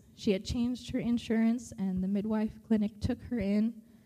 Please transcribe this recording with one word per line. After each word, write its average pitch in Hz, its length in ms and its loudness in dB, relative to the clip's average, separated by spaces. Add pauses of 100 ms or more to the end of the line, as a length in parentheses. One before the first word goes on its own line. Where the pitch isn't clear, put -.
(160)
she - 160 0
had 190 120 2
changed 240 460 -2
her 247 100 -2
insurance, 226 800 0
and 190 260 0
the 185 40 0
midwife 214 600 0
clinic 208 320 2
took - 300 -2
her 240 80 -2
in, 214 340 2 (340)